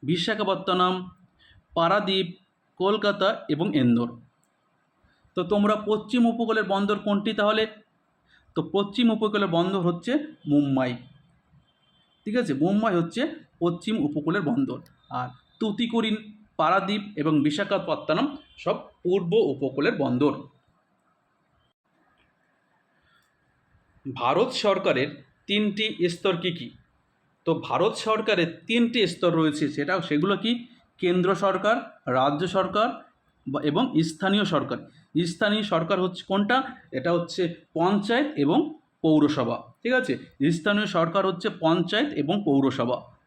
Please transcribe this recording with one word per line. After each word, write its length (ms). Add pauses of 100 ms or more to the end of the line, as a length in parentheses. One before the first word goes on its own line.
বিশাখাপত্তনম, 1080 (640)
পারাদ্বীপ, 600 (420)
কলকাতা 720
এবং 280
ইন্দোর। 440 (1120)
তো 100
তোমরা 320 (100)
পশ্চিম 400
উপকূলের 380
বন্দর 340
কোনটি 340
তাহলে? 340 (880)
তো 180
পশ্চিম 380
উপকূলের 380
বন্দর 320
হচ্ছে 320 (340)
মুম্বাই, 500 (1300)
ঠিক 120
আছে? 180
মুম্বাই 400
হচ্ছে 400 (260)
পশ্চিম 440
উপকূলের 380
বন্দর, 380 (300)
আর 180 (320)
তুতিকোরিন, 560 (400)
পারাদ্বীপ 460 (140)
এবং 260
বিশাখাপত্তনম 960 (220)
সব 180 (260)
পূর্ব 320
উপকূলের 640
বন্দর। 360 (3750)
ভারত 360
সরকারের 720 (220)
তিনটি 600
স্তর 280
কি 140
কি? 200 (760)
তো 100
ভারত 400
সরকারের 720
তিনটি 400
স্তর 260
রয়েছে, 360
সেটা, 340
সেগুলো 340
কি? 300 (320)
কেন্দ্র 360
সরকার, 420 (360)
রাজ্য 360
সরকার 400 (600)
বা, 140
এবং 400
স্থানীয় 420
সরকার। 340 (480)
স্থানীয় 360
সরকার 380
হচ্ছে 280
কোনটা? 340 (300)
এটা 200
হচ্ছে 420 (200)
পঞ্চায়েত 520 (100)
এবং 420 (240)
পৌরসভা, 600 (200)
ঠিক 100
আছে? 260 (320)
স্থানীয় 360
সরকার 400
হচ্ছে 220 (120)
পঞ্চায়েত 520
এবং 320
পৌরসভা 520 (300)